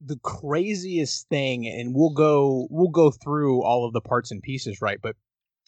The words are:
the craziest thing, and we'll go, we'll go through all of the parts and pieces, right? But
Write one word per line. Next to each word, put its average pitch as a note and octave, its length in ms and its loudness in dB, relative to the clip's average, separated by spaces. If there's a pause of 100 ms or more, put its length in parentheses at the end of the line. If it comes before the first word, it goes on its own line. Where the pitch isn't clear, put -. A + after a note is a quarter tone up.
the C#3 220 -10
craziest F3 1080 -4
thing, C3 380 -2
and A#2+ 280 -6
we'll D#3 180 4
go, C#3+ 560 4
we'll E3+ 200 2
go D#3 220 6
through C#3+ 520 0
all A#2+ 220 2
of A2+ 80 -4
the A#2 80 -2
parts A#2+ 300 -2
and G#2 100 -12
pieces, B2+ 400 -8
right? G#2 200 -2
But A2 140 -8 (520)